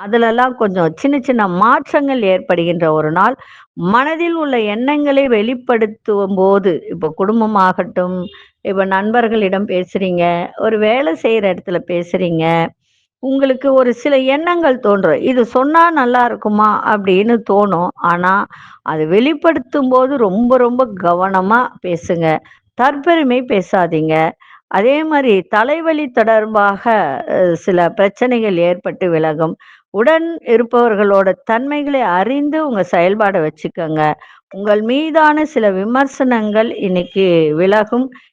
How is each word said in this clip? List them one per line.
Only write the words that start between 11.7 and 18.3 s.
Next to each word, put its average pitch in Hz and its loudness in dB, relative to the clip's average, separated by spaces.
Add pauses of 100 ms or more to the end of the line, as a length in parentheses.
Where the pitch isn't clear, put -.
பேசுறீங்க, 170 -2 (520)
உங்களுக்கு 269 0
ஒரு 247 4
சில 277 0
எண்ணங்கள் 294 0
தோன்றும். 190 2
"இது 247 2
சொன்னா 302 2
நல்லா 247 2
இருக்குமா?" 214 0
அப்படின்னு 202 2 (140)
தோணும். 196 2
ஆனா, 180 0 (360)